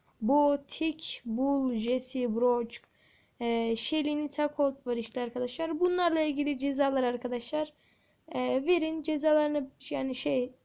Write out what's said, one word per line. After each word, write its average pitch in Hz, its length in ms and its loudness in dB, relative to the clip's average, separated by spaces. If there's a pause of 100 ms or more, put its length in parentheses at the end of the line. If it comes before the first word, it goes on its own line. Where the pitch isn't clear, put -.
(220)
Bo, 285 360 4 (100)
Tick, - 580 -6
Bull, 262 500 0
Jesse, 247 600 -2
Brock, 240 460 0 (580)
e, 233 360 0
Shelly, 294 420 0
Nita, 294 400 -2
Colt 277 300 0
var 240 100 -2
işte 233 240 -6
arkadaşlar. 247 580 -4
Bunlarla 359 420 2
ilgili 285 360 0
cezalar 269 460 0
arkadaşlar. 247 680 -4 (640)
E, 254 300 0
verin 320 360 2
cezalarını, 302 680 2 (200)
yani 269 260 -4
şey 254 380 0 (100)